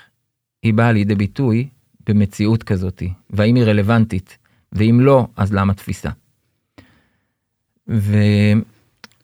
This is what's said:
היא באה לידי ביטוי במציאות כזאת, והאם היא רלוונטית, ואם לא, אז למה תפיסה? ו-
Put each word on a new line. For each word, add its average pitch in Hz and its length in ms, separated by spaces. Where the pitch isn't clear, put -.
היא 110 100
באה 113 180
לידי 104 240
ביטוי 113 520
במציאות 104 580
כזאת, 90 400
והאם 107 260
היא 123 80
רלוונטית, 104 760
ואם 113 280
לא, 135 360
אז 101 180
למה 98 200
תפיסה? - 360
ו- 104 640